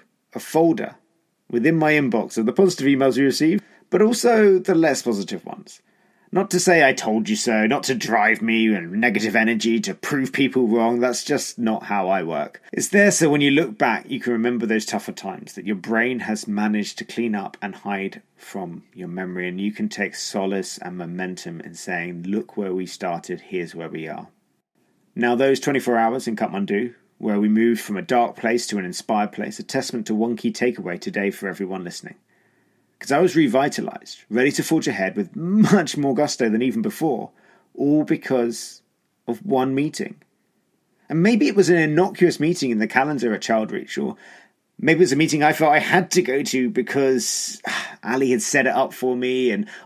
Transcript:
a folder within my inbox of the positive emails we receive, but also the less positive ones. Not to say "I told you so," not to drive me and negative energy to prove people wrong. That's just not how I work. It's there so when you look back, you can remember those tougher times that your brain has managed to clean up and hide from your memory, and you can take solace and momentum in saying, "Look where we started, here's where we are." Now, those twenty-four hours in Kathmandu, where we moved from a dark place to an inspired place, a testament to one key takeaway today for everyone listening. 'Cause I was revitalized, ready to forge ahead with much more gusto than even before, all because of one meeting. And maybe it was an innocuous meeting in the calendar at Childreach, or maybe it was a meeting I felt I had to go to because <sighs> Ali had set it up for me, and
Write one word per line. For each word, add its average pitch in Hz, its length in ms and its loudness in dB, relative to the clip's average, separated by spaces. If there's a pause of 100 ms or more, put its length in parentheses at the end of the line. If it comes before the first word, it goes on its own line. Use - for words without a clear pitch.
(340)
a 98 60 -10
folder 156 560 0 (520)
within 131 280 2
my 156 160 4
inbox 123 460 0
of 110 80 2
the 123 60 0
positive 180 340 2
emails 135 300 4
we 135 60 2
receive, 151 380 2 (280)
but 180 140 4
also 220 560 6
the 185 160 0
less 160 280 4
positive 101 420 -4
ones. - 360 -16 (520)
Not 196 180 0
to 175 100 0
say 165 280 6
"I 131 40 4
told 110 360 -2
you 107 60 0
so," 110 320 2
not 131 180 2
to 131 100 -2
drive 110 460 2
me 113 320 2
and 87 200 -4
negative 110 420 0
energy 113 460 2
to 95 140 -4
prove 131 380 -4
people 131 360 2
wrong. 117 320 2
That's 120 240 -2
just - 340 -4
not 110 260 -2
how 98 240 -2
I 95 140 0
work. 80 400 -6 (100)
It's - 160 -4
there 202 220 6
so 165 200 4
when 147 100 2
you 143 100 4
look 139 260 2
back, 120 320 0
you 131 120 -6
can 120 120 -2
remember 117 320 0
those 110 220 0
tougher 107 240 -6
times - 440 -12
that 90 120 -14
your 104 80 -2
brain 113 460 -2
has 107 260 -6
managed 104 520 -4
to - 60 -6
clean 117 300 -4
up 98 260 -8
and 98 140 -10
hide 98 480 -8 (140)
from - 480 -12 (100)
your 90 140 -12
memory, 90 400 -8
and 90 120 -8
you 104 120 -2
can 107 160 -4
take 101 260 -6
solace 95 640 -4
and 90 180 -12
momentum 90 640 -10
in 85 140 -16
saying, 87 500 -8
"Look 101 320 -4
where 95 180 -4
we 92 120 -4
started, 87 540 -8
here's 87 340 -8
where 82 140 -10
we 80 180 -10
are." 78 220 -12 (880)
Now, 120 180 4
those 135 240 4
twenty-four 127 380 0
hours 117 320 0
in 110 80 -4
Kathmandu, 101 580 -2 (240)
where 104 220 0
we 107 80 2
moved 110 320 4
from 104 160 -8
a 90 60 -6
dark 120 340 0
place 233 320 -2
to - 100 -4
an 185 60 -4
inspired 180 480 -2
place, - 260 -10
a 107 60 -12
testament 135 420 -6
to 110 80 -4
one 113 220 -2
key 110 160 -4
takeaway 104 460 -4
today 98 340 -4
for - 160 -8
everyone 92 340 -8
listening. - 320 -14 (840)
'Cause - 140 -6
I 143 60 4
was 180 160 2
revitalized, 135 920 0
ready 127 240 2
to - 100 -2
forge - 240 0
ahead 98 300 -2
with 196 180 -4
much 175 600 4
more 139 180 0
gusto 131 360 0
than 110 100 2
even 117 220 0
before, 120 480 -2 (440)
all 143 300 2
because 120 760 -2 (440)
of - 180 -6
one 131 300 0
meeting. 147 420 -4 (920)
And 160 140 0
maybe 226 240 4
it 214 100 0
was 180 140 6
an 175 80 6
innocuous 160 600 2
meeting 147 320 0
in 110 80 0
the 107 80 0
calendar 127 460 0
at 95 80 -4
Childreach, - 600 -4
or - 140 -4 (600)
maybe 156 200 2
it 185 60 6
was 139 80 4
a 135 40 2
meeting 151 260 2
I 151 120 6
felt 156 180 4
I 156 60 6
had 170 340 0
to 180 100 4
go 139 200 0
to 127 260 0
because 127 920 -2 (200)
<sighs> - 220 -14
Ali 127 280 0
had 113 100 0
set 135 240 2
it 120 80 0
up 123 180 0
for 127 240 -2
me, 127 340 0
and 104 160 -2 (200)